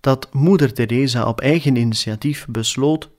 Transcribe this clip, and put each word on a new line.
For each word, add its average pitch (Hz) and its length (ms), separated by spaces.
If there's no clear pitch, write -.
dat 135 320
moeder 151 400
Teresa 120 560
op 113 120
eigen 147 360
initiatief 117 720
besloot 131 720